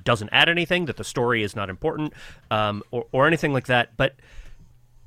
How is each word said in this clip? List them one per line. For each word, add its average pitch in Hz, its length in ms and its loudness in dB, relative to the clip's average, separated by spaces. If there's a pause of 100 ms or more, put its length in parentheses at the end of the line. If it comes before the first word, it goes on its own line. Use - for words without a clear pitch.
doesn't 110 300 0
add 143 160 6
anything, 175 380 0
that 113 100 -4
the 107 80 -10
story 120 380 0
is 104 120 -4
not 98 140 -4
important, 151 460 -4 (360)
um, 107 400 0
or, 120 220 -4
or 131 140 4
anything 160 260 2
like 131 140 -2
that, 120 320 0
but, 135 160 0 (920)